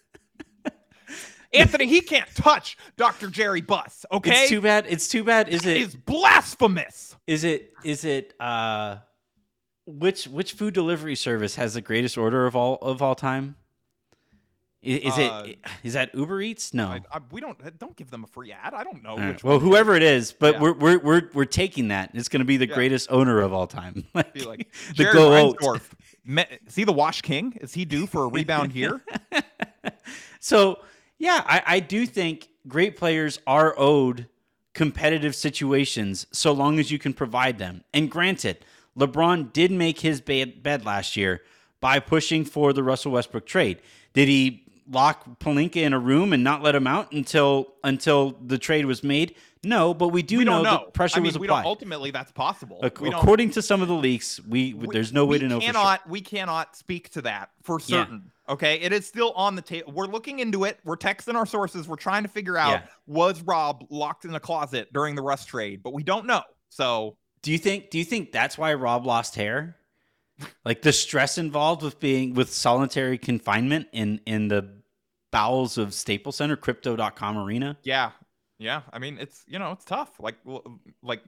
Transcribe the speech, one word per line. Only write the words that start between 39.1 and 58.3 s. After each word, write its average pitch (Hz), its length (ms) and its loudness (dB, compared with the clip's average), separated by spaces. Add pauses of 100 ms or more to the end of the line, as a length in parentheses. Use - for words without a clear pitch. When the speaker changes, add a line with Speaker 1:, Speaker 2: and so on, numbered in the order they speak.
Speaker 2:
did 170 180 4
make 170 300 -2
his 151 220 0
ba-, 135 240 -2
bed 127 400 -4
last 101 320 -4
year 95 240 0 (400)
by 131 180 2
pushing 156 460 0
for 147 260 2
the 135 120 0
Russell 131 280 -2
Westbrook 120 340 -2
trade. 131 340 0 (340)
Did 135 160 6
he 131 340 2 (260)
lock 131 500 0
Pelinka 151 380 0
in 151 160 0
a 131 60 0
room 143 340 2
and 123 100 4
not 143 200 0
let 147 120 4
him 131 120 0
out 170 240 -2
until, 139 600 2 (100)
until 139 480 2 (120)
the 127 140 -2
trade 151 280 0
was 127 180 -2
made? 147 320 0 (280)
No, 180 300 2
but 170 160 0
we 175 140 0
do 202 140 -2
Speaker 1:
We 247 80 4
don't 180 180 4
Speaker 2:
know 220 80 4
that 165 140 2
Speaker 1:
know. - 60 -20
Speaker 2:
pressure 175 260 0
Speaker 1:
I - 20 2
mean, 170 140 2
Speaker 2:
was 156 60 -4
Speaker 1:
we 196 80 -6
don't, 143 120 2
Speaker 2:
applied. 156 100 -2
Speaker 1:
ultimately, 160 420 -8
that's 131 200 -10
possible. 131 500 -6
Speaker 2:
Ac-, 127 200 -2
Speaker 1:
We 147 80 -4
don't - 100 -2
Speaker 2:
according 220 320 6
to 220 100 -4
some 196 200 2
of 175 80 0
the 175 40 0
leaks, 131 540 -2
we, 127 260 -2
Speaker 1:
we, 110 180 -10
Speaker 2:
there's 110 200 -2
no 143 140 4
way 143 100 4
Speaker 1:
we 139 40 2
Speaker 2:
to 135 100 -2
know 120 100 0
for - 20 -2
sure. 139 120 -2
Speaker 1:
cannot, 196 360 2
we 196 120 -8
cannot 175 560 -6
speak - 340 -10
to 151 120 -10
that 104 260 -6 (120)
for 165 240 -4
Speaker 2:
Yeah. 175 200 0
Speaker 1:
certain. 101 260 -16 (160)